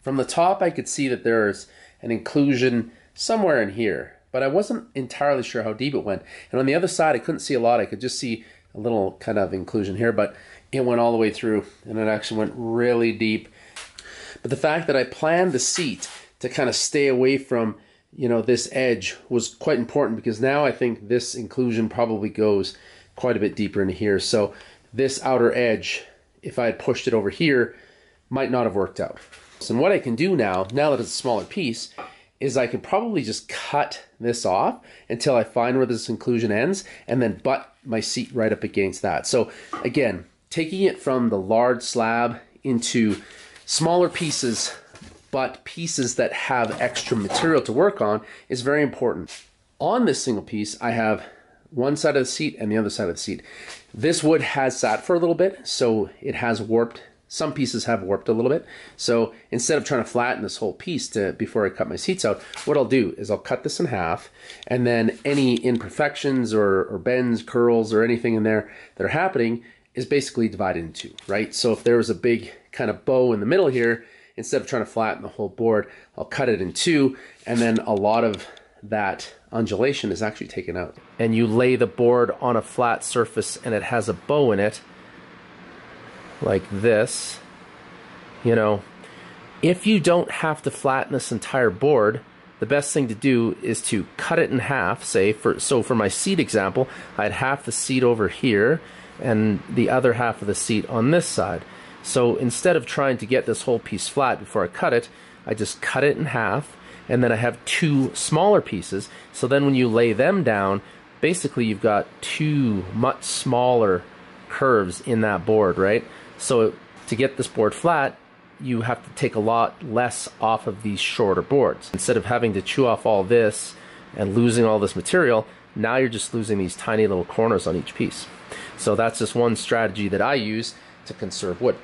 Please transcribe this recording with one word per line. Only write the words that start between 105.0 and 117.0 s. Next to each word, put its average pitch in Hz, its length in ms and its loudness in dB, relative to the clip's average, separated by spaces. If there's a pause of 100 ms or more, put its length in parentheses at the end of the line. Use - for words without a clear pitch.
I 113 80 -4
just 104 280 -6
cut 135 240 0
it 147 100 4
in 151 120 -2
half, 117 500 -2 (340)
and 123 120 4
then 117 80 4
I 110 60 2
have 120 280 -2
two 139 480 0
smaller 180 480 4
pieces. 98 480 -6 (240)
So - 140 -2
then 139 180 4
when 139 80 4
you 127 160 4
lay 117 240 4
them 165 300 2
down, 101 400 0 (380)
basically 147 440 0
you've 107 160 -2
got 104 240 2 (160)
two 131 720 0
much 117 300 0
smaller 120 800 2 (440)
curves 107 540 2
in 113 200 0
that 101 220 0
board, 104 360 4
right? 104 240 2 (340)
So 113 380 2 (320)